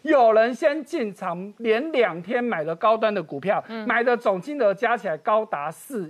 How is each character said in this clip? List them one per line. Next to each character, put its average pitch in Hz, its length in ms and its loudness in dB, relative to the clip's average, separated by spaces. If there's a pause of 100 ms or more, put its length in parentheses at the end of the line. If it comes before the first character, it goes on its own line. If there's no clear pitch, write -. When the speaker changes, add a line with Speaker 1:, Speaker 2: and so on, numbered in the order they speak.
Speaker 1:
有 254 320 4
人 226 220 4
先 302 280 0
进 233 300 -6
场， 185 440 -8
连 233 340 0
两 190 320 2
天 240 200 -2
买 190 200 -2
了 160 120 -4
高 220 220 2
端 214 160 0
的 196 80 -2
股 143 180 -10
票， 180 280 -2
Speaker 2:
嗯。 220 200 -10
Speaker 1:
买 233 140 2
的 240 160 2
总 202 240 0
金 294 180 -8
额 202 140 4
加 233 240 0
起 196 100 -6
来 160 100 -2
高 220 280 0
达 151 240 -6
四 185 400 -10